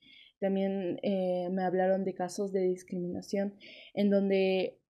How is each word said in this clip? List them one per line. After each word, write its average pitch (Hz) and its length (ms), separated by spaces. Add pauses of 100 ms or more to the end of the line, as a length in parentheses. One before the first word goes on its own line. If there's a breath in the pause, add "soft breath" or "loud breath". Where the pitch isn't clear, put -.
(380 loud breath)
También, 196 640
eh, 180 480
me 190 140
hablaron 185 400
de 185 100
casos 185 380
de 190 80
discriminación, 185 960 (360 loud breath)
en 202 160
donde 190 680 (120)